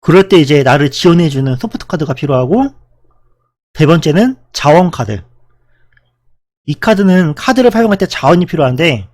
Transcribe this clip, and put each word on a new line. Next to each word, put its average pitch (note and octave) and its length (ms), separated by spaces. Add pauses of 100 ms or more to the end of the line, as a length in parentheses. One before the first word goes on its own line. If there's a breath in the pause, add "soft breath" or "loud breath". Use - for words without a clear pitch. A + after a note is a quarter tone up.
그럴 F#3 260
때 F#3+ 100
이제 C#3+ 260
나를 C#3 280
지원해주는 C#3 640
서포트 - 300
카드가 D3+ 260
필요하고, C#3 600 (1000)
세 D#3 100
번째는 E3+ 500 (160)
자원 E3 400
카드. G#2+ 320 (1400)
이 D3 100
카드는 F#3 600
카드를 B3 360
사용할 A3 260
때 G3 100
자원이 F3 380
필요한데 C3+ 680